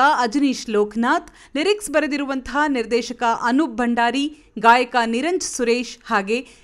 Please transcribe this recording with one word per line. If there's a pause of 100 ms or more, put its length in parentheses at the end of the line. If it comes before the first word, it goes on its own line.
(180)
ಅಜನೀಶ್
ಲೋಕನಾಥ್,
ಲಿರಿಕ್ಸ್
ಬರೆದಿರುವಂತಹ (100)
ನಿರ್ದೇಶಕ (200)
ಅನೂಪ್
ಭಂಡಾರಿ, (220)
ಗಾಯಕ (100)
ನಿರಂಜ್
ಸುರೇಶ್
ಹಾಗೆ (240)